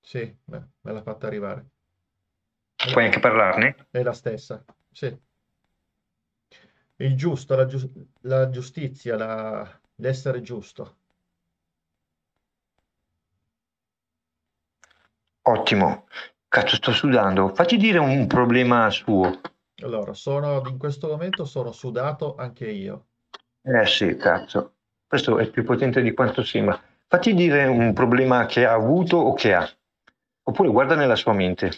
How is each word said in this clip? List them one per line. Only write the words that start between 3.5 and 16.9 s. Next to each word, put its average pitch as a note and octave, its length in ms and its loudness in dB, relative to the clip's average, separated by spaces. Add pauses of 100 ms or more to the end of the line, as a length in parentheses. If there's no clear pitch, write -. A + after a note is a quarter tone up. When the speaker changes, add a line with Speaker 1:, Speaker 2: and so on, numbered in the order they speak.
Speaker 1:
è B2 120 -4
la A#2+ 100 -2
stessa, A2 500 -12 (280)
sì. - 260 -10 (1800)
Il C3+ 200 0
giusto, C#3 400 -2
la C3 100 4
gius-, C3 240 -8 (320)
la C3 280 0
giustizia, B2+ 680 -8
la... A2 640 -8 (160)
l'essere C3 460 -4
giusto. G#2+ 540 -16 (4000)
Speaker 2:
Ottimo. G2+ 600 2 (420)
Cazzo, - 280 2
sto - 160 -2